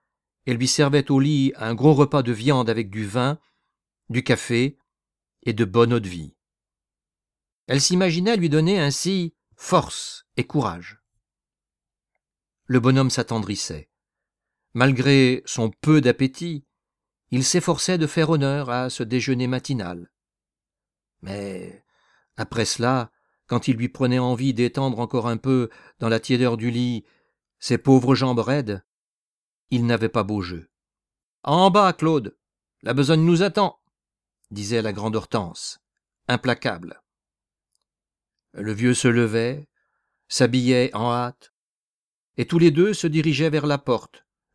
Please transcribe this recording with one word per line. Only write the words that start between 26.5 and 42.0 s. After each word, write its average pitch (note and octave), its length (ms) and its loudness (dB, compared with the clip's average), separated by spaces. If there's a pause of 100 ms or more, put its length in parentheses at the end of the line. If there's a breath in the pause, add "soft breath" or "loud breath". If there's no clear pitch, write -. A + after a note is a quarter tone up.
du A#2 140 -4
lit A#2+ 340 -2 (540)
ses - 180 -2
pauvres C3 380 6
jambes B2 240 0
raides, A2 440 -4 (840)
il A#2+ 160 0
n'avait A2+ 240 0
pas A2 140 -2
beau G2+ 180 -4
jeu. « E2+ 300 -12 (720)
En F3+ 260 4
bas, F#3+ 240 4
Claude, D3+ 440 -2 (440)
la A#2+ 120 -4
besogne D#3 320 4
nous E3+ 180 4
attend », G3 360 0 (720)
disait G#2 300 -4
la G#2+ 120 -4
grande G#2+ 220 -4
Hortense, G#2 640 -6 (480)
implacable. A#2 760 -4 (1500)
Le G#2 200 -8
vieux A#2+ 220 2
se - 120 0
levait, A#2+ 600 0 (600)
s'habillait B2 680 2
en A#2 160 -2
hâte, B2 420 -6 (840)